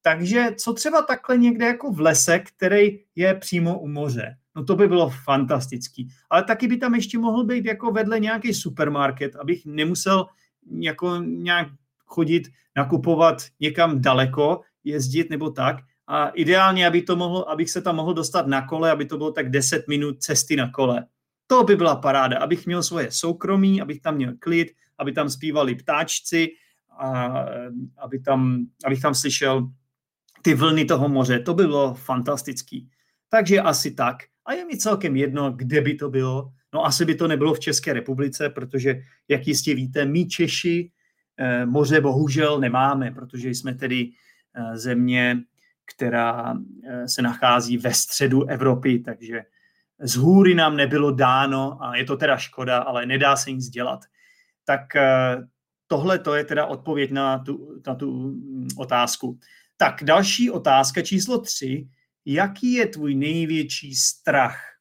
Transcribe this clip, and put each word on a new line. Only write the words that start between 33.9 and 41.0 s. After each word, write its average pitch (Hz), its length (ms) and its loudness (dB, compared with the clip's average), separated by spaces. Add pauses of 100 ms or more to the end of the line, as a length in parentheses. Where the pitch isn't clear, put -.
tak. 123 260 -2 (300)
A 240 60 -6
je 359 120 -6
mi 285 140 -10
celkem 196 380 0
jedno, 139 360 -2
kde 127 280 -2
by 151 140 0
to 147 160 -8
bylo. 131 420 -4 (220)
No 160 120 0
asi 156 180 0
by 160 100 2
to 165 140 0
nebylo 156 260 2
v 156 60 -4
České 147 320 -4
republice, 135 580 -4
protože, 135 500 -4 (280)
jak 135 180 0
jistě 143 280 0
víte, 131 300 -2
my 165 220 0
Češi, 175 640 -2 (480)